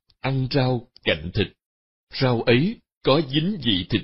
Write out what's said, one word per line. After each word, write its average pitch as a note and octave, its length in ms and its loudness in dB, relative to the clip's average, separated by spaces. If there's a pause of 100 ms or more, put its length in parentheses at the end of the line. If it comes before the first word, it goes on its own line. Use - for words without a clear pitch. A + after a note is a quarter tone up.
(200)
ăn C3 320 -2
rau B2+ 360 0 (160)
cạnh F2+ 300 -2
thịt. G2 140 0 (680)
Rau B2+ 280 0
ấy C#3+ 340 2 (280)
có C3+ 260 4
dính D#3 340 -2
vị F#2+ 260 0
thịt G2+ 140 0